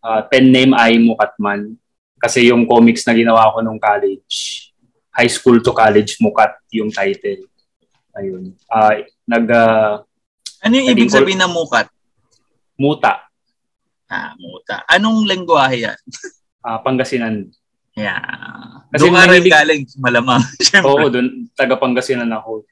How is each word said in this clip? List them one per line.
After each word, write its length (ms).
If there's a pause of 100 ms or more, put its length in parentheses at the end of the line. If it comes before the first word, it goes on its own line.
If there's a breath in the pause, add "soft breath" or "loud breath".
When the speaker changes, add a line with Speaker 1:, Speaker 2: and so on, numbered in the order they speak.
Speaker 1:
ah, 240
pen 240
name 240
ay 240
Mukatman. 800 (400)
Kasi 320
yung 160
comics 400
na 80
ginawa 400
ko 80
nung 160
college, 960 (400)
high 160
school 320
to 100
college, 480
Mukat 380 (160)
yung 160
title. 560 (720)
Ayun. 360 (160)
Ah, 280 (280)
nag, 260
ah, 540 (580)
Speaker 2:
Ano 120
yung 160
Speaker 1:
naging 80
Speaker 2:
ibig 100
Speaker 1:
col- 140
Speaker 2:
sabihin 180
ng 140
Mukat? 340 (880)
Speaker 1:
Muta. 380 (960)
Speaker 2:
Ah, 260
Muta. 520
Anong 400
lengguwahe 560
yan? 240
<laughs> 300 (220)
Speaker 1:
Ah, 240
Pangasinan. 640 (460)
Speaker 2:
Yeah. 240 (680)
Speaker 1:
Kasi 200
Speaker 2:
Doon 60
ka 80
rin 160
Speaker 1:
mahilig- 160
Speaker 2:
galing, 280 (140)
malamang. 460 (120)
<laughs> 60
Siyempre. 300
Speaker 1:
Oo, 180
doon, 440
taga 240
Pangasinan 520
ako. 440